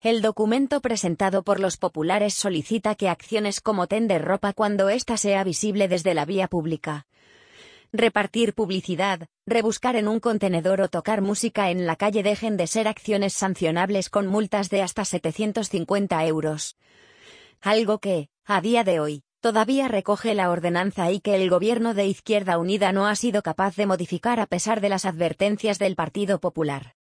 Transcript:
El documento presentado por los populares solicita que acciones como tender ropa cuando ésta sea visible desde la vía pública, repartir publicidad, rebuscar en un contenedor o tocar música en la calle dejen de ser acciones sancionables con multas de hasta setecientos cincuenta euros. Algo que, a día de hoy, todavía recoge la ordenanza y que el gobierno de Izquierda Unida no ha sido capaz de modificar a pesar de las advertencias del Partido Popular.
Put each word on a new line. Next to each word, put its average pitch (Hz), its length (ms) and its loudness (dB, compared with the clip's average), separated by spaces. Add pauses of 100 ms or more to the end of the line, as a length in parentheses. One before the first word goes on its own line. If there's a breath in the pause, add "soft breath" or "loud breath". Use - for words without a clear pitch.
El 226 220 2
documento 226 580 2
presentado 190 600 0
por 190 180 0
los 190 160 -2
populares 190 560 0
solicita 202 640 -2
que 190 160 0
acciones 208 500 -4
como 196 260 0
tender 196 380 0
ropa 196 300 0
cuando 208 340 2
ésta 226 300 0
sea 196 260 2
visible 196 420 0
desde 180 280 0
la 147 100 0
vía 185 240 -2
pública, 156 580 -4 (840 loud breath)
repartir 220 600 2
publicidad, 185 760 -2 (180)
rebuscar 226 500 0
en 208 120 0
un 220 120 0
contenedor 190 600 2
o 180 80 0
tocar 208 320 -2
música 202 480 0
en 180 160 0
la 160 100 0
calle 208 260 0
dejen 208 360 0
de 175 80 0
ser 220 200 0
acciones 202 460 -2
sancionables 185 760 0
con 202 160 0
multas 202 420 0
de 196 140 0
hasta 185 240 -4
setecientos 196 640 -4
cincuenta 190 560 0
euros. 156 500 -4 (840 loud breath)
Algo 214 360 2
que, 175 300 -2 (160)
a 202 160 2
día 226 240 2
de 175 160 2
hoy, 151 220 -4 (180)
todavía 233 480 2
recoge 208 460 0
la 185 160 2
ordenanza 175 600 0
y 196 100 0
que 202 140 0
el 190 140 2
gobierno 220 460 2
de 202 120 2
Izquierda 196 520 0
Unida 185 340 2
no 196 140 2
ha 208 100 0
sido 208 240 0
capaz 190 360 -2
de 202 100 0
modificar 190 520 0
a 214 60 0
pesar 208 380 -2
de 202 80 2
las 190 160 -2
advertencias 196 720 0
del 190 180 0
Partido 185 440 -2
Popular. 147 540 -4 (100)